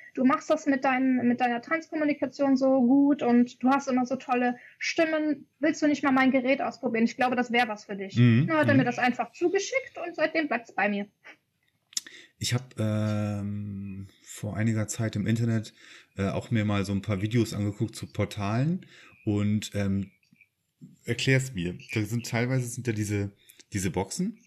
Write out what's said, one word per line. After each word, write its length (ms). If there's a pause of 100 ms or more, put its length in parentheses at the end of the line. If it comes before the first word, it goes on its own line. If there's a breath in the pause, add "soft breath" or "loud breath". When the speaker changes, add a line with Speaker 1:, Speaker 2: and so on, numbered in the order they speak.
(160 loud breath)
Speaker 1:
„Du 100
machst 240
das 160
mit 180
deinen, 440
mit 120
deiner 220
Transkommunikation 960
so 240
gut 400
und 400
du 80
hast 180
immer 200
so 80
tolle 420 (220 loud breath)
Stimmen. 680 (140)
Willst 240
du 40
nicht 160
mal 80
mein 200
Gerät 320
ausprobieren? 420
Ich 120
glaube, 180
das 160
wär 160
was 180
für 100
dich.“ 200
Speaker 2:
Mhm, 320
Speaker 1:
Dann 100
hat 100
er 60
Speaker 2:
mhm. 60
Speaker 1:
mir 60
das 120
einfach 360
zugeschickt 680
und 120
seitdem 320
bleibt's 260
bei 160
mir. 160 (1300 loud breath)
Speaker 2:
Ich 160
hab, 240
ähm, 1300 (180)
vor 320
einiger 300
Zeit 280
im 120
Internet, 460 (440 loud breath)
äh, 120
auch 200
mir 160
mal 200
so 60
ein 120
paar 180
Videos 320
angeguckt 420
zu 160
Portalen 760 (400 loud breath)
und, 500
ähm, 340 (960)
erklär's 480
mir. 240 (160)
Da 80
sind 240
teilweise 420
sind 200
da 60
diese, 380 (420 soft breath)
diese 180
Boxen, 560